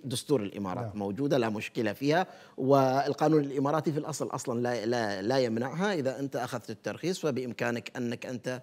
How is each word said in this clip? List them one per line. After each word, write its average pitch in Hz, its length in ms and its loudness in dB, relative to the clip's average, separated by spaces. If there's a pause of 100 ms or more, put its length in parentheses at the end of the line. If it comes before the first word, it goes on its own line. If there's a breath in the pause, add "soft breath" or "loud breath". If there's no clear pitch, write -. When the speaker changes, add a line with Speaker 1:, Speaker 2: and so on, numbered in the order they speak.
Speaker 1:
دستور 131 380 0
الإمارات، 95 440 -4
Speaker 2:
نعم. 104 140 -8
Speaker 1:
موجودة، 117 380 0
لا 113 120 2
مشكلة 107 440 -2
فيها، 156 340 2 (300 loud breath)
والقانون 139 840 6
الإماراتي 143 480 0
في 147 80 0
الأصل 139 280 -4
أصلا 120 340 -2
لا، 120 240 0
لا، 110 360 0
لا 123 160 2
يمنعها. 127 560 0
إذا 131 260 -2
أنت 139 160 -6
أخذت 123 340 -6
الترخيص 117 500 -4
فبإمكانك 120 800 -4
أنك 120 280 -4
أنت 127 360 -6